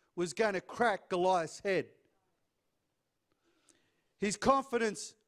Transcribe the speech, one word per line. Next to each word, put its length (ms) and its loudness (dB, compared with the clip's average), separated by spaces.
was 180 -4
gonna 260 0
crack 480 -2
Goliath's 520 0
head. 260 0
His 180 -2
confidence 760 0